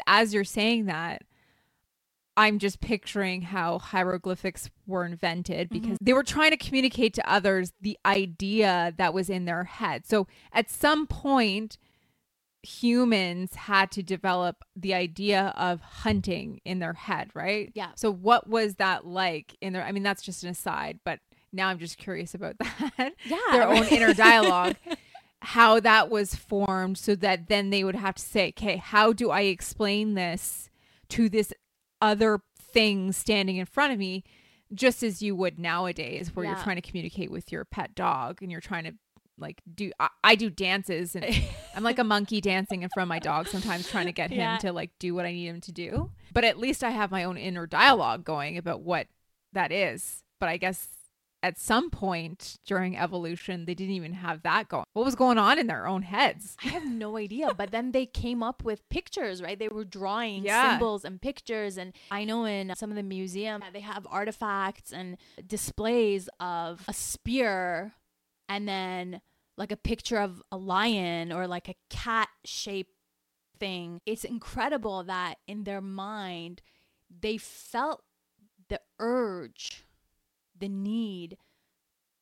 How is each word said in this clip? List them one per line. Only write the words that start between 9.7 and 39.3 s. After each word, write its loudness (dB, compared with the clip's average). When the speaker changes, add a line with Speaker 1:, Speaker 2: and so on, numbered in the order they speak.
Speaker 1:
So 2
at 2
some 4
point, 2
humans 2
had 2
to -4
develop 0
the -2
idea 2
of 0
hunting -2
in -4
their -4
head, -6
right? -4
Speaker 2:
Yeah. -8
Speaker 1:
So 2
what 4
was 0
that 0
like -4
in -4
their, -4
I -6
mean, -2
that's 0
just -12
an -6
aside, -6
but -4
now 0
I'm -2
just -10
curious -8
about -8
<laughs> -4
that. -2
Speaker 2:
Yeah, -4
Speaker 1:
Their 8
Speaker 2:
right. 6
Speaker 1:
own 6
inner 8
dialogue, 8
Speaker 2:
<laughs> -20
Speaker 1:
how 8
that 8
was 0
formed -2
so 2
that 0
then 2
they 2
would 0
have -2
to -10
say, 2
"Okay, -2
how 6
do 0
I 2
explain 0
this -4
to 2
this 2
other 4
thing 2
standing 0
in -4
front 0
of -2
me?" -4
Just 2
as -2
you -2
would -2
nowadays, -4
where -6
you're -4
Speaker 2:
Yeah. -8
Speaker 1:
trying -4
to -6
communicate -8
with -12
your -8
pet -10
dog -4
and -10
you're -10
trying -8
to, -12